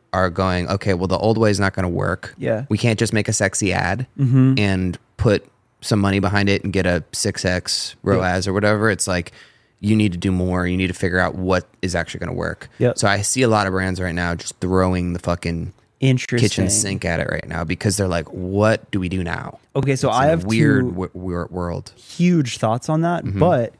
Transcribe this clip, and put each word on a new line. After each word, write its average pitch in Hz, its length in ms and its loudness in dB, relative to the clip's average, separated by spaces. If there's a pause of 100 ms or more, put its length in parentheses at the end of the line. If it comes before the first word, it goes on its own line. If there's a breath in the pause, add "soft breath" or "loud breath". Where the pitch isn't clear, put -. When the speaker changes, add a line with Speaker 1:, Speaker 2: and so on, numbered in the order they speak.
(120)
Speaker 1:
are 92 180 2
going, 90 380 0
"Okay, 98 260 0
well, 90 120 -2
the 90 120 0
old 110 200 2
way 110 120 4
is 101 100 0
not 95 140 0
gonna 92 140 -2
work. 92 500 -4
Speaker 2:
Yeah. 113 300 -2
Speaker 1:
We 104 100 0
can't 110 200 2
just 110 140 0
make 107 160 0
a 110 40 0
sexy 98 400 0
ad 95 340 -2 (120)
Speaker 2:
Mm-hmm. 131 400 4
Speaker 1:
and 92 400 0 (180)
put 104 300 2 (340)
some 107 200 2
money 98 180 4
behind 98 300 2
it 98 160 2
and 98 80 -2
get 92 140 2
a 87 260 0
six - 320 -4
X - 500 -4 (100)
Speaker 2:
Yeah. 98 100 2
Speaker 1:
roas 92 340 0
or 95 40 0
whatever." 104 380 2
It's 92 160 -2
like, 90 260 -4 (480 loud breath)
you 107 140 2
need 107 180 4
to 87 60 -6
do 95 140 0
more. 90 340 0
You 90 100 -2
need 92 120 0
to 90 60 -6
figure 90 260 0
out 90 160 0
what 92 320 0 (140)
is 90 120 -4
actually 85 260 -6
gonna 85 120 -6
work. 85 360 -6 (100)
Speaker 2:
Yep. 120 200 0
Speaker 1:
So 113 80 2
I 98 160 2
see 131 200 0
a 120 60 4
lot 107 180 2
of 95 60 -2
brands 92 280 -2
right 90 140 -4
now 87 200 -2
just - 260 -12
throwing 92 520 2
the 87 80 -6
fucking 87 520 -4 (280)
Speaker 2:
Interesting. 123 480 2
Speaker 1:
kitchen 95 220 0
sink 98 340 -2
at 85 160 0
it - 100 -4
right - 180 -6
now 82 160 -6
because 90 320 -2
they're 98 120 0
like, 85 200 -2
"What 101 640 0
do 104 80 -2
we 90 80 -2
do 92 160 -2
now?" 85 340 -8 (180)
Speaker 2:
Okay, 135 180 0
so 135 140 0
Speaker 1:
It's 110 80 2
Speaker 2:
I 131 80 4
Speaker 1:
in 147 40 4
a - 20 6
Speaker 2:
have 170 140 0
Speaker 1:
weird 135 400 4
Speaker 2:
two 123 60 -2
Speaker 1:
w-, 90 220 -6
wor-, 90 380 -6
world. 87 460 -6
Speaker 2:
huge 170 600 0
thoughts 117 300 -2
on 156 140 0
that, 170 220 -2
Speaker 1:
Mm-hmm. 95 140 -4
Speaker 2:
but 147 420 2